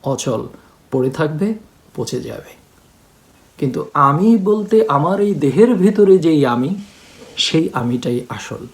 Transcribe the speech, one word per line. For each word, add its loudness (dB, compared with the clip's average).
অচল, -4
পড়ে 0
থাকবে, -4
পচে -8
যাবে। -14
কিন্তু -4
আমি 2
বলতে 2
আমার 0
এই 0
দেহের 2
ভিতরে 4
যেই 2
আমি, 0
সেই 0
আমিটাই -2
আসল। -12